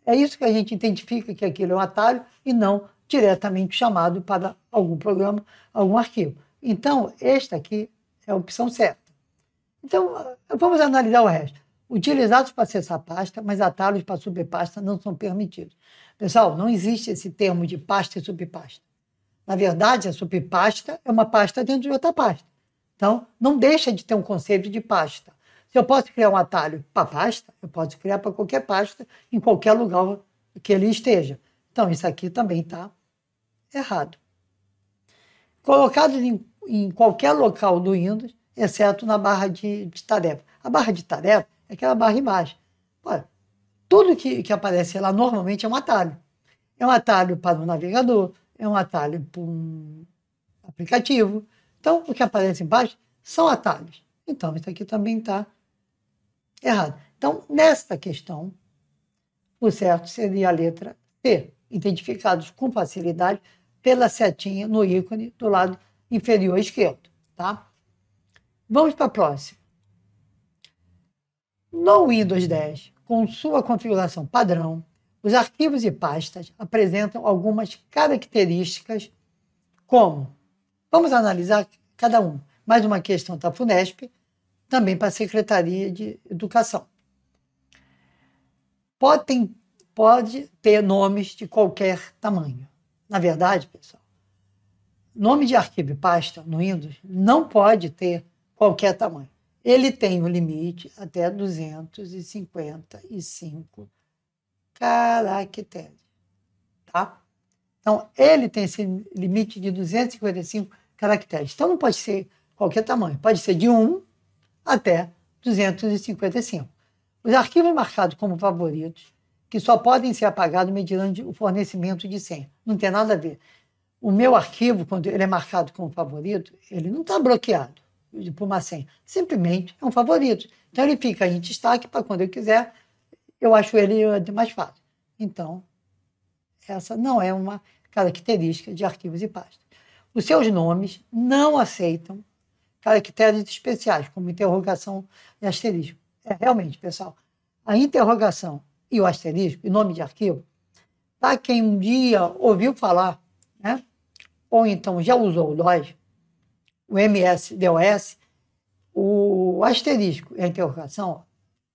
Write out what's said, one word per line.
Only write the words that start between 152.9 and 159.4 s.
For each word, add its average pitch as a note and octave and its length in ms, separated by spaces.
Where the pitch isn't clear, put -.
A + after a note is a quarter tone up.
né, A#3+ 240
ou A3+ 160
então F#3 340
já E3+ 140
usou E3+ 380
o - 20
dos, E3 400
o G3+ 100
M G3+ 220
S F3+ 340
D F#3+ 140
O E3+ 100
S, G3+ 380
o G3 680